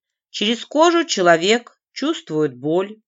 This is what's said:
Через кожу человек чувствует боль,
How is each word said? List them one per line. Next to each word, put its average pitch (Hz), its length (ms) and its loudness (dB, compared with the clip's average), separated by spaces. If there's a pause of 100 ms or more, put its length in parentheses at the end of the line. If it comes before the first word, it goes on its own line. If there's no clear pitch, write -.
(300)
Через - 340 -4
кожу 330 400 2
человек 185 720 0 (160)
чувствует 156 640 -4
боль, 180 520 -4